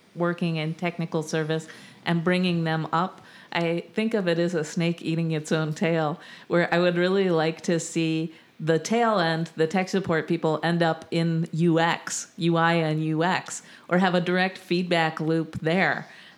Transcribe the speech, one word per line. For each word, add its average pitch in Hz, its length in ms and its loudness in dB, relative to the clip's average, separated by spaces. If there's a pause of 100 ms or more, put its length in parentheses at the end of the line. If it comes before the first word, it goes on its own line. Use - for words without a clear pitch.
(140)
working 170 420 -2
in 156 180 -2
technical 170 480 -4
service 160 440 -2 (380)
and 170 180 0
bringing 180 420 0
them 160 280 -2
up, 170 300 -2 (280)
I 170 340 -2 (100)
think 220 180 -2
of 196 160 0
it 165 100 2
as 175 160 0
a 156 100 0
snake 170 360 -2
eating 160 300 -2
its 151 200 -4
own 156 220 0
tail, 160 480 0 (280)
where 170 260 2
I 175 40 4
would 180 200 2
really 185 320 2
like 165 320 0
to 170 180 0
see 160 540 -2 (260)
the 160 180 2
tail 220 400 0
end, 165 380 0
the 156 120 2
tech 185 200 -2
support 165 400 0
people 165 360 0
end 170 180 2
up 160 280 0
in 165 420 0
U 165 260 4
X, - 480 -2 (100)
U 170 200 2
I 165 180 4
and 156 300 0
U 156 180 0
X, 175 400 -2 (260)
or 180 100 2
have 180 180 4
a 180 40 2
direct 185 380 0
feedback 175 600 0
loop 160 400 -2
there 160 480 0 (300)